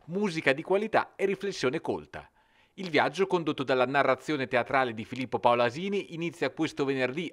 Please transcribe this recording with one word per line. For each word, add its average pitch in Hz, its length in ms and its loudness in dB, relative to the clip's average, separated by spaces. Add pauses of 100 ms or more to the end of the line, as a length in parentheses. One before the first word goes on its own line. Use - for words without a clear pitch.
musica 170 460 0
di 147 120 0
qualità 202 520 0
e 196 100 -4
riflessione 165 540 -2
colta. 76 480 -8 (500)
Il 185 120 -8
viaggio, 147 380 2
condotto 160 340 0
dalla 127 240 4
narrazione 135 600 2
teatrale 127 480 0
di 110 100 -8
Filippo 120 320 -6
Paolo 120 240 4
Asini, 165 540 -2
inizia 156 340 -2
questo 147 360 -2
venerdì 135 480 -2